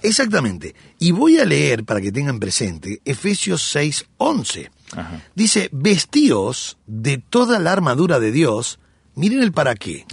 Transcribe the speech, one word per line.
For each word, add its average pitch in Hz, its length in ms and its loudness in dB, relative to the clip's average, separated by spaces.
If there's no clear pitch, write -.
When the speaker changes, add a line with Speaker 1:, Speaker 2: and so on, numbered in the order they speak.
Speaker 1:
Exactamente. 185 720 0
Y 170 120 4
voy 311 280 4
a 262 60 2
leer, 143 380 2
para 107 180 -2
que 98 100 -4
tengan 135 280 -4
presente, 95 680 -6
Efesios 175 640 -2
seis 147 340 -2
once. - 520 -4
Speaker 2:
Ajá. 80 320 -12
Speaker 1:
Dice, 208 380 0
"Vestíos 147 1120 0
de 113 320 -4
toda 240 400 2
la 180 140 0
armadura 165 480 2
de 110 120 2
Dios". 120 460 0
Miren 214 260 0
el 214 100 2
para 139 240 0
qué, 80 380 -10